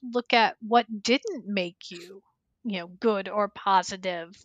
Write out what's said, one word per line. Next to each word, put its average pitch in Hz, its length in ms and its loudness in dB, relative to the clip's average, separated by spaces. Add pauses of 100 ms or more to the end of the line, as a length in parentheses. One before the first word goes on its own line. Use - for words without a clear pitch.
(120)
look 240 220 -2
at 226 260 4
what 226 440 2
didn't 269 440 0
make 185 440 -4
you, 180 320 -18 (400)
you 202 160 -4
know, 170 80 -10
good 196 420 -2
or 202 200 0
positive 185 960 -2